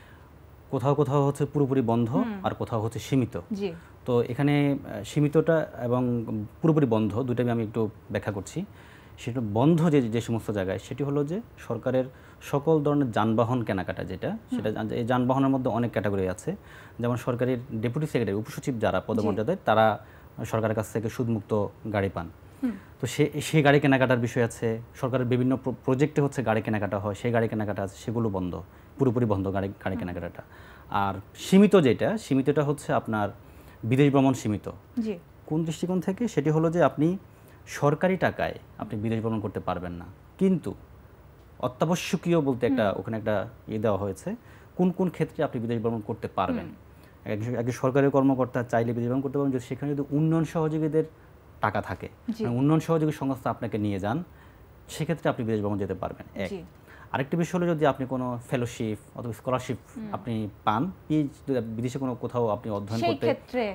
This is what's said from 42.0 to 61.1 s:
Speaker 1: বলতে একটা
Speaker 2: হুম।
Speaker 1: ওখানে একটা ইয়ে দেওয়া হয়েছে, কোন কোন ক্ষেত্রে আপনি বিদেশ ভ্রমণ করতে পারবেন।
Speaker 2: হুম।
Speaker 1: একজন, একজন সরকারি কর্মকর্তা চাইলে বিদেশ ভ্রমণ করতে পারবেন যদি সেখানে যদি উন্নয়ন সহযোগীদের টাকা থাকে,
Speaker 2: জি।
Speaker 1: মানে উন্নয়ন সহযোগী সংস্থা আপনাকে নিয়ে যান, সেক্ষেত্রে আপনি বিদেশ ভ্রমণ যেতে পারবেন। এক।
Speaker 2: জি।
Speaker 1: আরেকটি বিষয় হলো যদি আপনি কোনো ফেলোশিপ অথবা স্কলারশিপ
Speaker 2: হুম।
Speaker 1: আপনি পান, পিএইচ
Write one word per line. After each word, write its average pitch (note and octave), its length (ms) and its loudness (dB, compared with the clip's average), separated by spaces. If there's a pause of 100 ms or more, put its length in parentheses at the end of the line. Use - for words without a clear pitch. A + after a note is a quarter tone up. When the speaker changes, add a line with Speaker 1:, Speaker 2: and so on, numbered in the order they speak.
Speaker 1:
বলতে C3+ 260 0
একটা A#2+ 200 4
Speaker 2:
হুম। F#2+ 140 0
Speaker 1:
ওখানে A2+ 160 -6
একটা G#2+ 180 0 (340)
ইয়ে G#2+ 100 -4
দেওয়া G#2+ 200 2
হয়েছে, G2 300 -4 (480)
কোন F3+ 140 4
কোন F#3 180 0
ক্ষেত্রে - 360 -4
আপনি C3 160 -4
বিদেশ A#2 200 -2
ভ্রমণ A#2 200 0
করতে G#2+ 280 -6
পারবেন। F#2 380 -2
Speaker 2:
হুম। - 100 -14 (480)
Speaker 1:
একজন, A2 300 -4
একজন A#2+ 180 -2
সরকারি C3+ 380 2
কর্মকর্তা C3 520 2
চাইলে A#2 300 2
বিদেশ A#2 160 -2
ভ্রমণ C3 160 0
করতে C#3 140 -4
পারবেন C#3 160 0
যদি B2 120 -4
সেখানে C3+ 260 -6
যদি C#3+ 180 -2
উন্নয়ন D#3+ 340 2
সহযোগীদের D#3 600 0 (540)
টাকা G#2 220 0
থাকে, - 260 -8 (200)
Speaker 2:
জি। A3+ 140 -6
Speaker 1:
মানে A#2+ 140 0
উন্নয়ন D3 240 4
সহযোগী D#3 320 0
সংস্থা C3+ 380 -4
আপনাকে A2+ 280 -6
নিয়ে G2+ 200 -2
যান, G#2 200 -2 (720)
সেক্ষেত্রে D#3 420 -4
আপনি C3 140 -2
বিদেশ A2 160 0
ভ্রমণ G2+ 180 -2
যেতে F#2+ 160 -4
পারবেন। - 400 -8
এক। F#3+ 160 -6
Speaker 2:
জি। F#3+ 100 -10 (500)
Speaker 1:
আরেকটি C#3 260 -2
বিষয় E3 200 0
হলো F3 100 0
যদি D#3+ 200 2
আপনি C3+ 200 2
কোনো B2+ 200 -4 (200)
ফেলোশিপ A#2 520 -2 (160)
অথবা A2+ 200 -8
স্কলারশিপ B2+ 480 -4
Speaker 2:
হুম। A3 300 -14
Speaker 1:
আপনি - 220 -6 (300)
পান, A2 180 2 (180)
পিএইচ D3+ 320 0 (100)